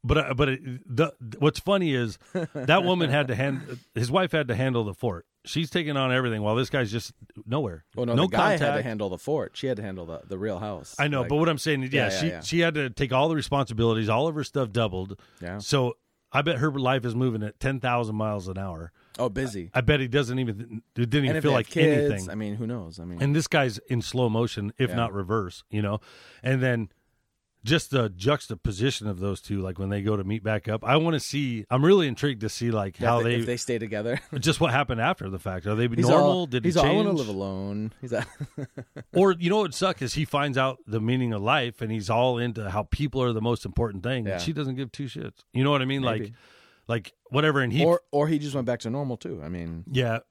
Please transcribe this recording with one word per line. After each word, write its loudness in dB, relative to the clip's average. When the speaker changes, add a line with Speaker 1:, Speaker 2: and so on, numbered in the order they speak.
Speaker 1:
but, 2
uh, 0
but 2
it, -6
the, 2
what's 2
funny 2
is -2
Speaker 2:
<laughs> -20
Speaker 1:
that 4
woman 2
had 2
to 0
hand-, -4
his -2
wife 2
had 0
to 0
handle 0
the -6
fort. -4
She's -4
taking -2
on 2
everything 2
while 2
this 0
guy's 0
just -6
nowhere. -4
Speaker 2:
Well, -2
no, 0
Speaker 1:
No 4
Speaker 2:
the 2
guy 4
had 2
to 2
Speaker 1:
contact. 0
Speaker 2:
handle -4
the -6
fort. -4
She -6
had 0
to -8
handle -8
the, -10
the -8
real -4
house. -10
Speaker 1:
I 0
know, 0
Speaker 2:
Like -2
Speaker 1:
but 2
what 4
I'm 0
saying 0
is, -4
yeah, 2
Speaker 2:
Yeah, 0
yeah, -2
Speaker 1:
she, 0
Speaker 2:
yeah. -6
Speaker 1:
she -2
had 2
to -2
take -2
all 4
the 0
responsibilities. 2
All 2
of -4
her -4
stuff -2
doubled. -2
Speaker 2:
Yeah. -8
Speaker 1:
So 0
I 2
bet 0
her 0
life 0
is -2
moving 0
at -10
ten -2
thousand 0
miles -2
an -8
hour. -8
Speaker 2:
Oh, 0
busy. -6
Speaker 1:
I 2
bet 4
he -2
doesn't 0
even, -4
it 0
didn't 0
Speaker 2:
And 4
Speaker 1:
even 2
Speaker 2:
if -2
Speaker 1:
feel 4
Speaker 2:
they 4
have 4
Speaker 1:
like 0
Speaker 2:
kids, 4
Speaker 1:
anything. -4
Speaker 2:
I -6
mean, -4
who -4
knows? -8
I -12
mean -8
Speaker 1:
And 2
this 0
guy's 2
in 2
slow 0
motion, -2
if 2
Speaker 2:
Yeah. -4
Speaker 1:
not 0
reverse, -4
you -2
know? -2
And 0
then 0
just 0
the 2
juxtaposition -2
of -4
those -2
two, -4
like, -6
when -4
they -2
go 0
to -2
meet -4
back -2
up, -4
I 4
wanna 2
see, -4
I'm 4
really 8
intrigued -2
to -2
see, -2
like, -2
Speaker 2:
Yeah, 2
Speaker 1:
how 4
Speaker 2:
if 2
they, 2
Speaker 1:
they 2
Speaker 2:
if -2
they -2
stay -2
together. -4
<laughs> -6
Speaker 1:
just 2
what 4
happened 0
after 0
the -8
fact. -6
Are 0
they 2
Speaker 2:
He's 2
Speaker 1:
normal? 8
Speaker 2:
all, 0
Speaker 1:
Did -2
Speaker 2:
he's 2
Speaker 1:
he 4
Speaker 2:
all, 6
"I 4
Speaker 1:
change? 4
Speaker 2:
wanna 2
live -2
alone." -4
He's -8
a -2
<laughs> -16
Speaker 1:
Or, 6
you 0
know 4
what -2
sucks 0
is -4
he 0
finds 0
out 0
the 0
meaning 2
of -2
life, 0
and -4
he's -4
all 4
into -4
how -2
people -2
are 2
the -2
most 0
important -2
thing, -2
and -2
Speaker 2:
Yeah. -2
Speaker 1:
she -2
doesn't -4
give -6
two -8
shits. -12
You 2
know 6
what 4
I 0
mean? 0
Speaker 2:
Maybe. 0
Speaker 1:
Like, -12
like, -2
whatever, 4
and 0
he 4
Speaker 2:
Or, 6
or 2
he 2
just -6
went -2
back -2
to -6
normal, -4
too. -10
I -10
mean -8
Speaker 1:
Yeah. 0